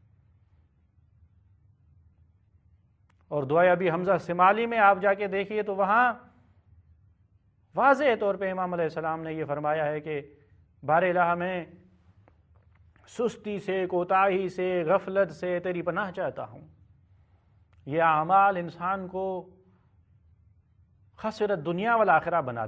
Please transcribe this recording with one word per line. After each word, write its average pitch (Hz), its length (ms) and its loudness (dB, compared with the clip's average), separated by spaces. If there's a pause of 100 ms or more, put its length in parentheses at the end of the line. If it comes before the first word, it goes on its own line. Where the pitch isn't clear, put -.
(3250)
اور 147 160 -4
دعائے 165 260 4
ابی 175 200 2
حمزہ 175 300 0
سمالی 190 460 2
میں 233 120 -4
آپ 202 240 6
جا 196 120 2
کے 202 140 -4
دیکھیے 202 360 -4
تو 202 120 -6
وہاں 214 380 2 (1600)
واضح 262 280 4 (160)
طور 202 160 0
پہ 190 160 -4
امام 185 220 -4
علیہ 170 100 0
السلام 160 400 -4
نے 160 100 -8
یہ 156 120 -6
فرمایا 151 400 -2
ہے 151 160 -4
کہ 151 200 -6 (640)
بار 160 180 2
الہ، 175 320 2
میں 175 300 -6 (1400)
سستی 208 520 -6
سے، 185 280 -2
کوتاہی 185 600 2
سے، 185 340 -2
غفلت 190 480 0
سے 180 280 -4
تیری 175 220 -4
پناہ 175 300 -4
چاہتا 143 340 -6
ہوں۔ - 220 -18 (1200)
یہ 151 160 -2
اعمال 175 560 4
انسان 180 500 -6
کو 185 420 -8 (1700)
خسرت 208 500 -4
دنیا 196 300 -2
والآخرہ 170 460 2
بنا 117 260 -6